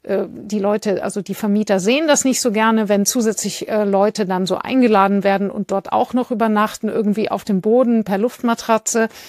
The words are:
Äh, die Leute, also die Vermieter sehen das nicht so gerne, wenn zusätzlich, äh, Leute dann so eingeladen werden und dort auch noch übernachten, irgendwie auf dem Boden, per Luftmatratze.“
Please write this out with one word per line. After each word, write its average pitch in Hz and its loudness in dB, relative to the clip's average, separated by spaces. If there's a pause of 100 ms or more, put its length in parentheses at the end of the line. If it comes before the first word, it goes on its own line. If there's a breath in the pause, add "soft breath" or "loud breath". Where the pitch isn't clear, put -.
Äh, 190 -2
die 214 -6
Leute, 208 0
also 202 -6
die 190 -6
Vermieter 208 0
sehen 262 0
das 285 2
nicht 254 0
so 240 -2
gerne, 220 2
wenn 202 2
zusätzlich, 214 -2
äh, 214 0
Leute 202 2
dann 185 -2
so 180 -2
eingeladen 202 2
werden 196 2
und - -6
dort 196 -4
auch 233 0
noch 247 -2
übernachten, 214 0
irgendwie 208 0
auf 196 -4
dem 190 0
Boden, 226 2
per 196 -2
Luftmatratze.“ 226 -2 (200 loud breath)